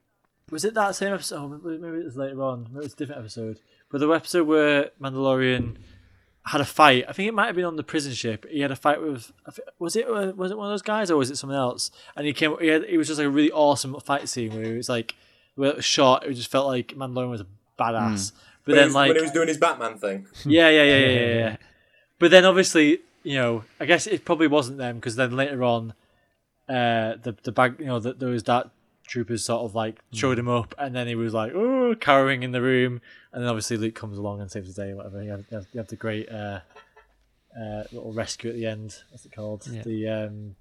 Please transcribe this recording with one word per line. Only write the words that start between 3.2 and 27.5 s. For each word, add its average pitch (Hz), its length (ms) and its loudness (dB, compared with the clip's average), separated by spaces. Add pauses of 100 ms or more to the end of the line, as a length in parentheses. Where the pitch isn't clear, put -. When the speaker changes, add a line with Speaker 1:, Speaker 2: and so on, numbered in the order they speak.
Speaker 1:
episode. 110 380 -10 (320)
But 143 80 -4
the 143 100 2
episode 160 380 2
where 147 420 4 (100)
Mandalorian 131 760 0 (680)
had - 140 -2
a 285 60 0
fight. 269 420 6
I - 60 -12
think 196 140 -4
it 226 80 -4
might 208 100 2
have 220 100 -4
been 180 100 -2
on 165 100 -6
the 151 80 -6
prison 143 300 -4
ship. 110 360 -6
He 147 120 -4
had 143 100 -2
a 135 40 -8
fight 147 240 2
with, 143 320 -8 (140)
I 143 60 -20
thi-, - 100 -16 (160)
was 170 180 -6
it, 226 120 -2
uh, 202 280 -2
was 185 140 -4
it 208 80 -8
one 208 80 -10
of 202 80 -6
those 202 80 -6
guys 214 300 -2
or 160 60 4
was 131 120 2
it 139 80 -8
someone 139 220 -6
else? 123 320 -4 (240)
And 147 100 -6
he 147 80 -2
came, 156 260 0
he 170 80 0
had, 160 160 4
it - 140 -2
was 151 100 0
just, 151 120 -4
like, 147 80 2
a - 20 0
really 147 220 4
awesome 143 480 2
fight 139 280 -4
scene 117 280 -6
where 110 80 -8 (100)
it 117 40 -6
was, 123 120 -8
like, 117 240 -4 (400)
where 139 160 0
it 147 60 -2
was - 100 -6
shot, 135 400 6
it 143 80 -4
just 120 160 -10
felt 135 160 2
like 127 300 -4
Mandalorian 127 340 -6
was 117 120 -6
a 95 60 -14 (300)
badass. 117 140 0 (220)
Speaker 2:
Mm. 101 180 -6 (340)
Speaker 1:
But 147 60 0
Speaker 3:
When 151 40 6
Speaker 1:
then, 143 80 10
Speaker 3:
he - 40 4
was, 135 80 0
Speaker 1:
like, 139 140 6
Speaker 3:
when 160 80 6
he 160 40 2
was 151 100 -2
doing 165 180 0
his 156 80 -2
Batman 117 420 -2
thing. 98 260 -4 (200)
Speaker 1:
Yeah, 160 240 8
yeah, 156 140 8
yeah, 143 140 8
yeah, 135 120 6
yeah, 123 160 2
Speaker 4:
<laughs> 117 100 2
Speaker 1:
yeah. 113 220 0 (600)
But 170 140 6
then 185 140 12
obviously, 175 560 4 (200)
you 143 140 -6
know, 117 300 0 (140)
I 151 60 -6
guess 160 220 2
it 185 180 -4
probably 160 220 2
wasn't 139 320 0
them 120 200 -6
'cause 110 160 -6
then 123 200 0
later 135 280 -2
on, 117 300 0 (720)
uh, 113 540 0
the, 117 220 -8
the 127 80 -8